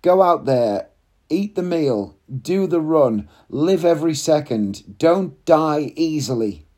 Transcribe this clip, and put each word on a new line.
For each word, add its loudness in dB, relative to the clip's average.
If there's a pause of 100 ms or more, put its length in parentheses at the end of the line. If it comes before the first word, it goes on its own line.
Go 4
out 2
there, 0 (400)
eat -4
the -4
meal, -2 (280)
do -2
the 0
run, 0 (200)
live 0
every 2
second, -2
don't 0
die 0
easily. -4 (140)